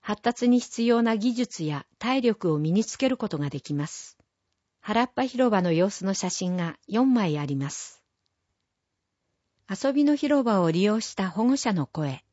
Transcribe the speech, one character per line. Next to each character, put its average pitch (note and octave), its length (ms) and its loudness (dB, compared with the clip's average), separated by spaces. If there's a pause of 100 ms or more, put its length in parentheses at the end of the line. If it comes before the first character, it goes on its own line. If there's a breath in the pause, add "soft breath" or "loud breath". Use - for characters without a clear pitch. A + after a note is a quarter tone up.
発 - 220 -8
達 A#3+ 260 2
に B3 100 6
必 - 220 -6
要 A#3 220 4
な A3+ 140 2
技 A#3 160 0
術 A3+ 320 -4
や D3 200 -4 (140)
体 C4 220 0
力 G#3 300 0
を D3+ 60 2
身 D#3 140 0
に G#3 120 2
つ - 140 -8
け C4 120 0
る B3+ 80 -2
こ A3 120 -6
と D#3 80 -6
が C#3+ 120 -4
で C#3 120 -8
き D3 140 -6
ま D3 100 -2
す。 - 320 -16 (640)
原 A3+ 240 0
っ - 100 -4
ぱ C4 120 -2
広 B3 260 2
場 F#3+ 100 4
の F3 100 2
様 F3 200 4
子 - 140 -10
の F#3+ 100 -2
写 F3+ 160 -4
真 F3+ 260 -4
が E3+ 300 -6
四 B3+ 260 2
枚 F3+ 240 2
あ D3 80 -4
り C#3 100 -4
ま C#3 140 -4
す。 - 320 -16 (1700)
遊 C4+ 220 -2
び C#4+ 140 2
の D4 100 4
広 C#4+ 280 2
場 G#3 180 2
を E3 100 4
利 F3 100 2
用 G#3 200 2
し - 120 -12
た F#3+ 160 -2
保 A3 140 -2
護 C4 140 2
者 A3 160 -2
の D#3 140 -2
声。 C#3+ 460 -6